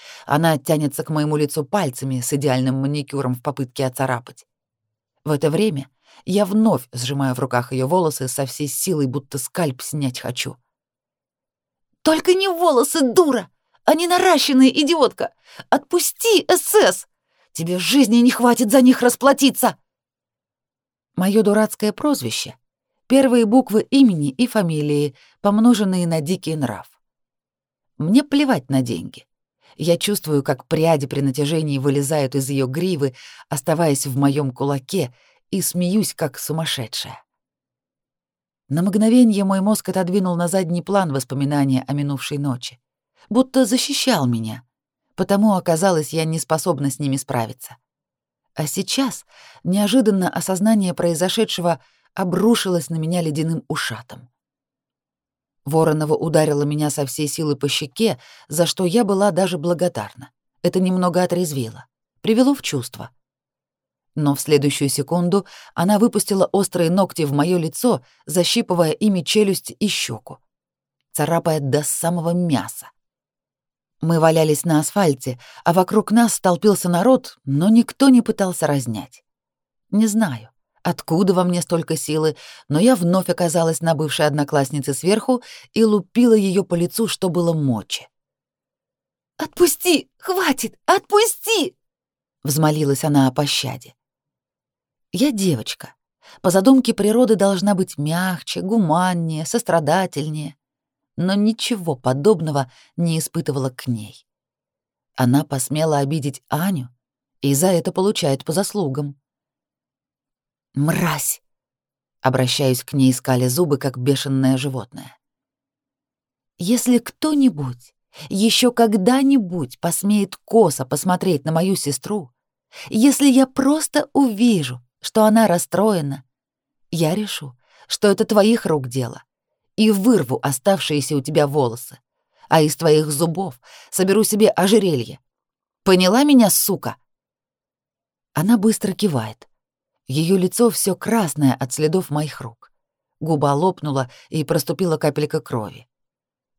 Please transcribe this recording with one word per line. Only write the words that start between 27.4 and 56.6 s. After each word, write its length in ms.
Мне 260
плевать 460
на 120
деньги. 460
Я 220
чувствую, 460
как 240
пряди 380
при 160
натяжении 560
вылезают 580
из 140
ее 180
гривы, 460
оставаясь 580
в 100
моем 340
кулаке, 640
и 80
смеюсь, 540
как 240
сумасшедшая. 840
На 120
мгновение 640
мой 180
мозг 260
отодвинул 480
на 120
задний 340
план 320
воспоминания 720
о 60
минувшей 460
ночи, 420
будто 380
защищал 580
меня, 380
потому 400
оказалось, 580
я 140
не 140
способна 500
с 80
ними 200
справиться. 600
А 100
сейчас 640
неожиданно 640
осознание 680
произошедшего 840
обрушилось 720
на 60
меня 260
ледяным 460
ушатом. 640
Воронова 500
ударила 480